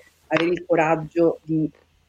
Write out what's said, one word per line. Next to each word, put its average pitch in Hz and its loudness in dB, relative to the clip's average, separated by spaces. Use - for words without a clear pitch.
avere 165 0
il - -6
coraggio 160 0
di 156 -2